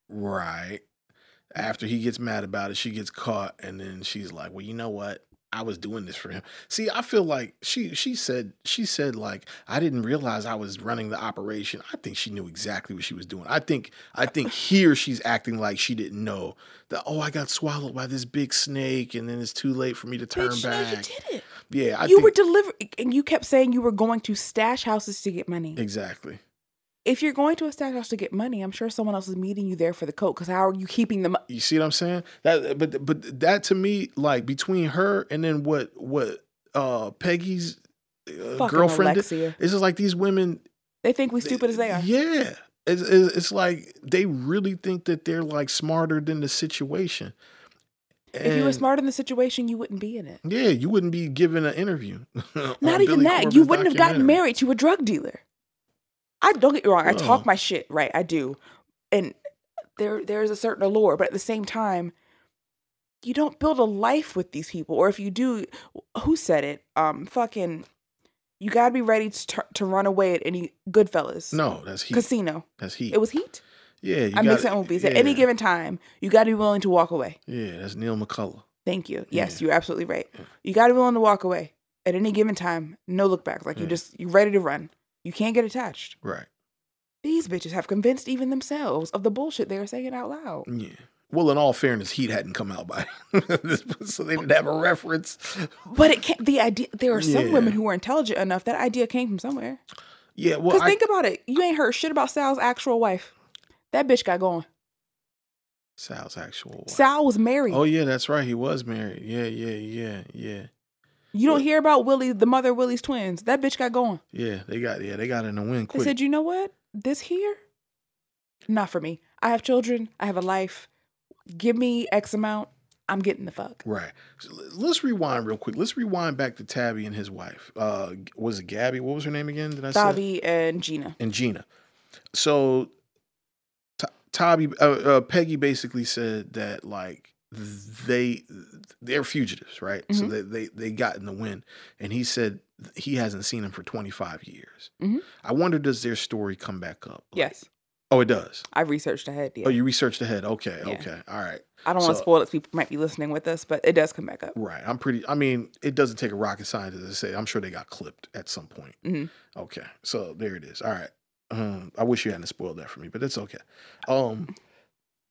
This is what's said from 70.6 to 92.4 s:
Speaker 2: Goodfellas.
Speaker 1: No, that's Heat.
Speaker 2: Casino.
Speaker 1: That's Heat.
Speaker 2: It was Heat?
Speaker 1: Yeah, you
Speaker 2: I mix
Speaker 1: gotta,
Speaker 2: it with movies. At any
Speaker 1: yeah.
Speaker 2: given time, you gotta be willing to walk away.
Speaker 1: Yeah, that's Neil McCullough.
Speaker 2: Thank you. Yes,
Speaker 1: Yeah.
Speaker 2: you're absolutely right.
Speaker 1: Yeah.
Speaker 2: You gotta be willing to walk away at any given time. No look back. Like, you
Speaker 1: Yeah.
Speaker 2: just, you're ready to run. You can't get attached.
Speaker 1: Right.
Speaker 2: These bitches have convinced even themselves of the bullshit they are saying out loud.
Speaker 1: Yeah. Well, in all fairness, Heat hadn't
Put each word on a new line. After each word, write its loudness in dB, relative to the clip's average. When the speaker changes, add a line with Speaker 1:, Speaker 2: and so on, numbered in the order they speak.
Speaker 2:
Goodfellas. 2
Speaker 1:
No, 0
that's -8
Heat. -6
Speaker 2:
Casino. 0
Speaker 1:
That's -10
Heat. -6
Speaker 2:
It 4
was 2
Heat? -4
Speaker 1:
Yeah, 0
you 0
Speaker 2:
I 4
mix 6
Speaker 1:
gotta, 2
Speaker 2:
it 0
with -4
movies. 0
At 4
any 6
Speaker 1:
yeah. 0
Speaker 2:
given 4
time, 0
you -4
gotta 8
be 4
willing 2
to 0
walk 4
away. -4
Speaker 1:
Yeah, -6
that's -10
Neil -2
McCullough. -6
Speaker 2:
Thank -4
you. -8
Yes, -2
Speaker 1:
Yeah. 0
Speaker 2:
you're 4
absolutely -2
right. -4
Speaker 1:
Yeah. -18
Speaker 2:
You -4
gotta 8
be 6
willing 6
to 2
walk 4
away -4
at 2
any 2
given 2
time. -4
No 2
look 2
back. -6
Like, -8
you -6
Speaker 1:
Yeah. -6
Speaker 2:
just, -6
you're -8
ready 6
to 6
run. -4
You -10
can't 0
get 4
attached. -8
Speaker 1:
Right. -8
Speaker 2:
These 0
bitches -6
have -4
convinced 2
even -2
themselves -4
of -4
the 2
bullshit -4
they -4
are -6
saying -8
out -8
loud. -10
Speaker 1:
Yeah. -8
Well, 4
in 4
all 4
fairness, 0
Heat -2
hadn't -4